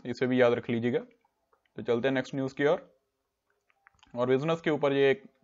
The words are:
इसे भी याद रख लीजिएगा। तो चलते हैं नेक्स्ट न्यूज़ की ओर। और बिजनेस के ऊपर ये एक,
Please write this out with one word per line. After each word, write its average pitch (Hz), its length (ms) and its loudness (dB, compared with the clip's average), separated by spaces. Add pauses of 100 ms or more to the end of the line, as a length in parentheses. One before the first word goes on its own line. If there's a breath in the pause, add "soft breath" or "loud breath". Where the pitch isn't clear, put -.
इसे 123 220 -4
भी 127 140 0
याद 120 120 6
रख 117 180 -4
लीजिएगा। 120 280 -2
तो - 840 -16
चलते 120 260 0
हैं 135 60 0
नेक्स्ट 127 200 -4
न्यूज़ 135 200 -4
की 143 120 0
ओर। 175 240 0 (1300)
और 123 120 0
बिजनेस 156 320 0
के 165 100 -2
ऊपर 139 220 0
ये 139 180 4
एक, 135 120 -2 (220)